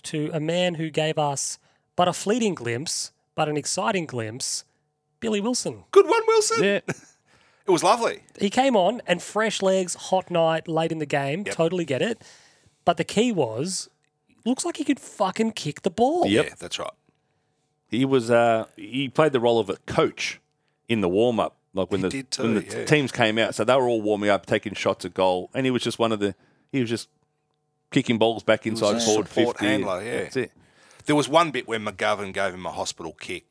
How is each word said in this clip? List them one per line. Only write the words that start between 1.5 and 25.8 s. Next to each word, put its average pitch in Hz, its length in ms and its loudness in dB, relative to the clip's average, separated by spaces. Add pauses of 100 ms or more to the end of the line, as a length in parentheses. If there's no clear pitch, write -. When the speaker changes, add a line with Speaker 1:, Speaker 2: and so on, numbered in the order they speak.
Speaker 1:
but 180 120 4
a 170 40 2
fleeting 208 420 0
glimpse, 117 580 -6 (220)
but 156 140 0
an 151 80 -2
exciting 185 500 -2
glimpse, 117 580 -6 (560)
Billy 220 200 -2
Wilson. 196 500 -4
Speaker 2:
Good 381 180 8
one, 453 180 4
Wilson. 440 380 2
Speaker 3:
Yeah. 202 220 2
Speaker 2:
<laughs> - 40 -4 (760)
It 196 40 2
was 160 120 4
lovely. 220 420 2 (140)
Speaker 1:
He 202 120 0
came 262 260 2
on 196 300 2
and 175 160 0
fresh 208 400 -2
legs, 190 320 0
hot - 360 -4
night, 160 380 0
late 165 240 0
in 160 60 -4
the 151 80 -6
game. 143 400 -2
Speaker 2:
Yep. 98 80 -6
Speaker 1:
Totally 170 320 0
get 135 160 -2
it. 220 180 -2 (640)
But 170 140 4
the 165 60 -2
key 233 280 0
was, 147 560 -4 (560)
looks 254 220 -2
like 339 100 -6
he 302 80 -4
could - 160 0
fucking 214 520 -2
kick - 280 -8
the - 80 0
ball. 269 380 2
Speaker 3:
Yep. 123 180 4
Speaker 2:
Yeah, - 140 -8
that's - 200 -10
right. - 140 -8 (960)
Speaker 3:
He 123 160 0
was, 127 260 2
uh, 117 360 4 (100)
he 123 320 -6
played 156 240 2
the 123 80 2
role 117 180 4
of 101 120 0
a 87 60 -6 (100)
coach - 560 -2 (480)
in 113 100 2
the 92 80 2
warm-up, 104 480 2 (160)
like 92 180 -2
when 95 100 0
Speaker 2:
He - 20 -2
Speaker 3:
the, 90 80 0
Speaker 2:
did 135 200 -8
too, - 120 -6
Speaker 3:
when 113 140 0
the 98 80 -2 (160)
Speaker 2:
yeah. - 40 -6
Speaker 3:
teams 147 260 2
came 110 280 0
out. 107 160 0
So 107 100 -2
they 123 100 4
were 127 140 2
all 113 140 0
warming 104 260 0
up, 98 160 2
taking 104 300 -2
shots - 320 -4
at 87 80 -12
goal, 92 400 0
and 131 100 -2
he 131 60 0
was 120 120 0